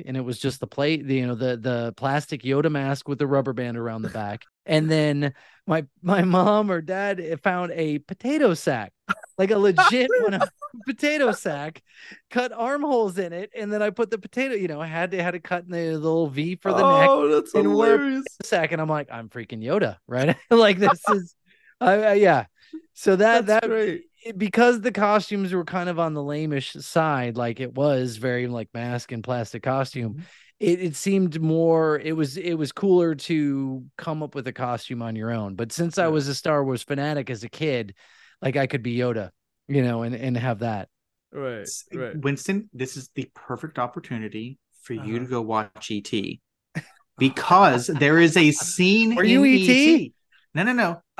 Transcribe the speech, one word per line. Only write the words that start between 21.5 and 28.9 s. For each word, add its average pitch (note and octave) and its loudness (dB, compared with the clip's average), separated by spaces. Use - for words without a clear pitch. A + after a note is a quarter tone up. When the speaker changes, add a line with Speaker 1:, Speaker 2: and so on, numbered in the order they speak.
Speaker 1:
I, F#3 4
I, G#3+ 4
yeah. F3 4
So F#3+ 2
that, A3 4
Speaker 2:
That's A3 2
Speaker 1:
that A3+ -2
Speaker 2:
great. G#3+ -2
Speaker 1:
it, A3 -10
because A3+ 4
the G3+ -2
costumes G3+ 0
were F3+ -2
kind F3+ -4
of E3 -4
on D#3+ -2
the D3 -6
lamish D3 -4
side, C3+ 0
like, A#2 -4
it B2+ -8
was B2+ 0
very, B2 -4
like, A#2+ -8
mask A#2+ -8